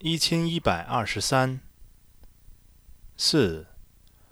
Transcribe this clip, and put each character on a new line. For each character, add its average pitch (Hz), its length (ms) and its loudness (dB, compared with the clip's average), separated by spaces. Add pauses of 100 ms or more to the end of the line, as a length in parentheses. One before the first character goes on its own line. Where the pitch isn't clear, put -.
一 165 160 0
千 165 280 2
一 170 140 -2
百 87 220 2
二 117 240 -2
十 - 160 -4
三。 131 400 0 (1500)
四， 87 520 2 (640)